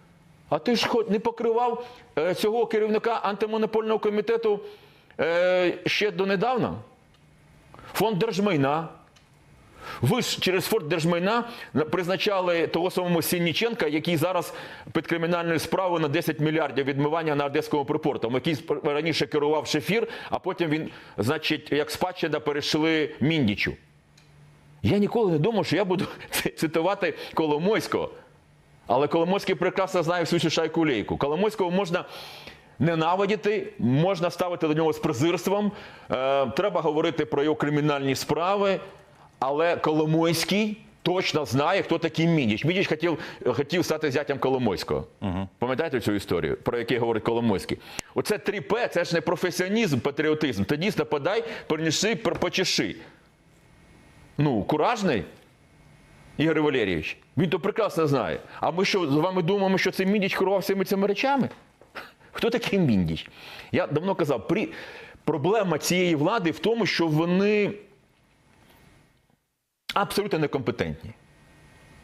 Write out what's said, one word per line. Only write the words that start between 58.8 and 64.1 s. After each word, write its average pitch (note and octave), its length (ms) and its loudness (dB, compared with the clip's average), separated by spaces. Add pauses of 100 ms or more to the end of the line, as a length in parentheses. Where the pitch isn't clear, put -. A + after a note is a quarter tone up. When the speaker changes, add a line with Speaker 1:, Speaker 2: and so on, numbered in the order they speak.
Speaker 1:
що, F#3+ 220 2
з C3+ 80 0
вами F#3 280 2
думаємо, F#3+ 360 2
що F#3 120 0
це F#3+ 140 -2
Міндіч G3 320 2
керував F#3+ 240 2
всіми G3 240 0
цими G3 220 0
речами? A3 420 0 (840)
Хто - 180 0
такий A#3 280 0
Міндіч? F#2+ 500 2 (440)
Я E3+ 140 2
давно E3 280 -2